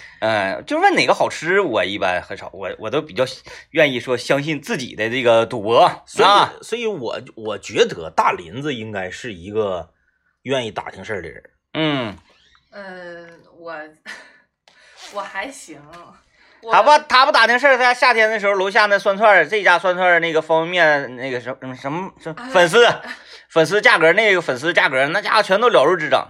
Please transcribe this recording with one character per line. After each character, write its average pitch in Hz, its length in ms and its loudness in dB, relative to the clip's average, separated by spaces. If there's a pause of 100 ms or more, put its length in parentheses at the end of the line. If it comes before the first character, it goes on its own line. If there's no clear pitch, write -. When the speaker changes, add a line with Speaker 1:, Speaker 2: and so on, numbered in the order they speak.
(200)
Speaker 1:
呃， 104 420 -2
就 294 160 -6
问 381 160 2
哪 156 120 0
个 156 60 2
好 123 160 0
吃， 180 320 -2
我 110 240 0
一 98 140 -6
般 92 240 -2
很 98 160 -14
少， 95 160 -16
我， 95 240 -10
我 110 100 -12
都 143 140 -2
比 147 100 -18
较 120 120 -2 (460)
愿 147 220 0
意 120 80 -6
说 123 160 -4
相 143 260 -4
信 147 180 -8
自 233 180 -6
己 120 160 -12
的 110 160 -4
这 127 120 -4
个 113 220 4
赌 120 160 -8
博 117 460 2
Speaker 2:
所 - 180 0
以， 277 40 6
Speaker 1:
啊。 302 240 4 (100)
Speaker 2:
所 233 160 -8
以 233 80 -6
我， 135 340 -8 (140)
我 107 240 -10
觉 135 260 -4
得 82 260 -10
大 - 220 0
林 92 300 -12
子 147 120 -6
应 110 160 -10
该 92 200 -8
是 110 240 -14
一 87 160 -16
个 101 400 -4 (520)
愿 127 220 -4
意 107 60 -8
打 - 200 -12
听 95 140 -16
事 107 80 -10
儿 92 100 -6
的 - 60 -14
人。 58 140 -18 (320)
Speaker 1:
嗯。 139 420 -4 (540)
Speaker 3:
嗯， 180 580 -18 (300)
我， 165 160 -16 (680)
<laughs> - 720 -20
我 202 80 -8
还 196 300 -12
行。 151 280 -20 (840)
我 226 100 -4
Speaker 1:
他 214 100 6
不， 262 80 4 (160)
他 254 200 4
不 302 40 2
打 226 160 4
听 240 120 2
事 262 80 0
儿， 269 100 6
他 247 160 2
夏 247 220 2
天 220 160 2
的 220 100 -4
时 196 60 -4
候， 202 80 2
楼 190 160 -2
下 208 160 4
那 202 120 2
涮 196 200 0
串 220 120 4
儿， 175 160 6
这 208 160 -2
家 175 160 4
涮 180 160 0
串 180 140 2
儿 175 120 4
那 165 120 -2
个 156 80 2
方 165 300 0
便 151 400 2
面， 127 60 -16
那 131 140 -8
个 123 80 -6
什 123 220 -10
么， 131 160 -12
什 139 160 -8
么， 185 260 -8
什 165 120 -12
么 160 80 -14
Speaker 3:
哎 247 100 -14
Speaker 1:
粉 262 180 4
丝， 220 220 6 (640)
粉 160 160 2
丝 202 160 0
价 226 160 6
格， 160 160 6
那 214 200 2
个 175 60 2
粉 139 180 -4
丝 160 140 -2
价 175 160 2
格， 135 200 2
那 185 120 -2
家 202 140 -2
伙 214 80 4
全 190 180 0
都 240 80 4
了 160 160 6
如 175 100 4
指 156 140 -4
掌。 123 220 0